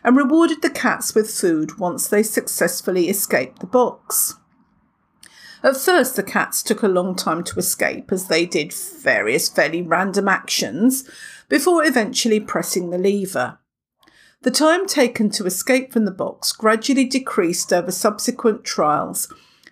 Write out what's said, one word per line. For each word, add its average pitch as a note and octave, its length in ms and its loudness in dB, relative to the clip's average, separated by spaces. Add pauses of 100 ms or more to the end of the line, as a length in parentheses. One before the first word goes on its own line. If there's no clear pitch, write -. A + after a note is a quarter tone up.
and B3 120 6
rewarded D#4 460 4
the E4 80 0
cats - 440 -4
with G#3+ 160 2
food D#3 480 -2
once F3 300 -4
they G#3 160 4
successfully F3+ 840 -2
escaped - 500 -2
the F#3 80 -12
box. - 680 0 (1300)
At C4 120 2
first, C#4 400 2
the G3 80 -2
cats - 380 -2
took A#3 220 -2
a G#3 40 4
long F3+ 280 0
time F3 300 -4
to - 140 -6
escape - 520 -4
as F#3 160 -2
they E3+ 180 2
did E3+ 280 -2
various A#2 760 -2
fairly E3 320 0
random F#3+ 460 0
actions F#3+ 800 0 (400)
before D#4+ 340 2
eventually A3+ 560 2
pressing F3+ 500 -4
the F3 80 -4
lever. F#3 640 -2 (840)
The B3+ 80 2
time D#4+ 340 4
taken B3 460 2
to F#3+ 160 -4
escape B3+ 440 0
from A3 140 2
the G3 60 -2
box - 420 -6
gradually A3+ 520 2
decreased A3+ 680 0
over F3 180 2
subsequent G#3+ 720 0
trials - 680 -2 (380)